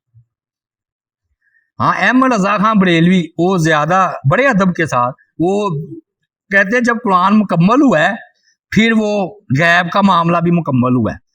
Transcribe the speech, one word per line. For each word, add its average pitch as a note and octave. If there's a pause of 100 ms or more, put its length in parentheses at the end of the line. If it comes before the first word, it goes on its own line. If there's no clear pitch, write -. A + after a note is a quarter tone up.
(1800)
ہاں، E3
احمد B3
رضا G3+
خان G#3+
بریلوی، F3 (160)
وہ F#3
زیادہ D#3+ (200)
بڑے F#3
ادب F#3+
کے E3
ساتھ، B2 (240)
وہ G3 (840)
کہتے G3
ہیں B3
جب A#3+ (100)
قرآن G3
مکمل G3
ہوا F3+
ہے، F#3 (580)
پھر A3+
وہ G#3 (220)
غیب E3+
کا G3+
معاملہ E3+
بھی E3+
مکمل B2+
ہوا G#2
ہے، - (160)